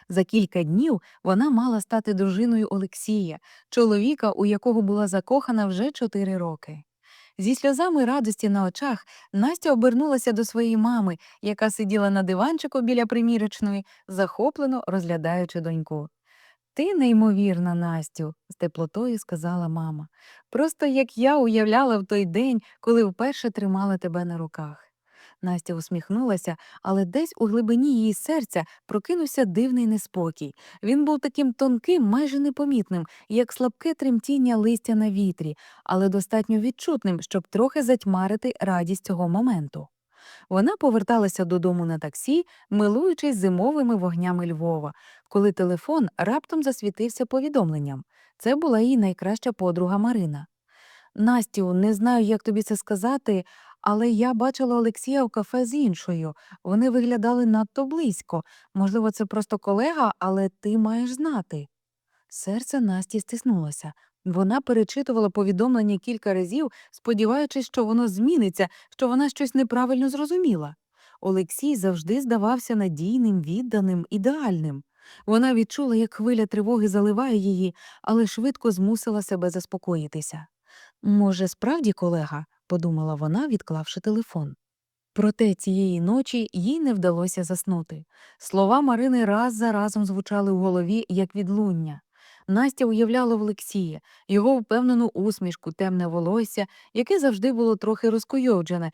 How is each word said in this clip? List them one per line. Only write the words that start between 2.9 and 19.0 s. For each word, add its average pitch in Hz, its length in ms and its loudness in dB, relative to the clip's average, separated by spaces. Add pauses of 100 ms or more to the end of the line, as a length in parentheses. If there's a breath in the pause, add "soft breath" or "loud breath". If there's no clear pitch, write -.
чоловіка, 226 600 2
у 208 160 0
якого 220 360 2
була 202 260 0
закохана 220 580 0
вже 196 240 -2
чотири 196 480 -4
роки. 156 440 -8 (560 soft breath)
Зі 208 160 0
сльозами 285 500 2
радості 226 440 0
на 202 160 2
очах 220 420 -4 (260 loud breath)
Настя 294 400 0
обернулася 254 600 2
до 220 120 0
своєї 226 320 -2
мами, 214 420 0 (240 soft breath)
яка 208 280 -2
сиділа 202 400 0
на 196 120 2
диванчику 254 580 0
біля 240 260 0
примірочної, 214 800 0 (220 soft breath)
захоплено 240 800 -2
розглядаючи 175 720 -2
доньку. 160 480 -6 (680 soft breath)
«Ти 359 200 -2
неймовірна, 202 800 4
Настю», — 165 600 -4 (140)
з 185 60 -20
теплотою 202 640 -4